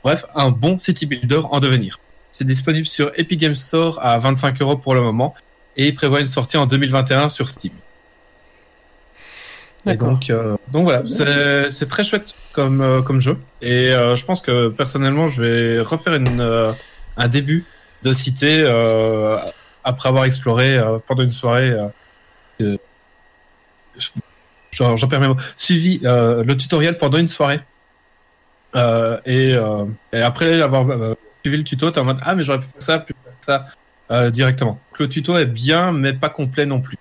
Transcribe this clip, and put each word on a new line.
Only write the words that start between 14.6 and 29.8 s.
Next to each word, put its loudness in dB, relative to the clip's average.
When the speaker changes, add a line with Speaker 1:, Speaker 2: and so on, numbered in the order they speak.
Speaker 1:
personnellement, 0
je -2
vais 0
refaire -2
une, 0
euh, 0
un 0
début 0
de 0
cité, 2
euh, 2
après -2
avoir 4
exploré, 2
euh, 2
pendant 2
une 2
soirée, 0
euh, -2
euh, -2
j'en, 2
j'en 0
perds 0
mes 4
mots, 2
suivi, 0
euh, 2
le 0
tutoriel 0
pendant 0
une 2
soirée. 0
Euh, 0
et, 2
euh, -2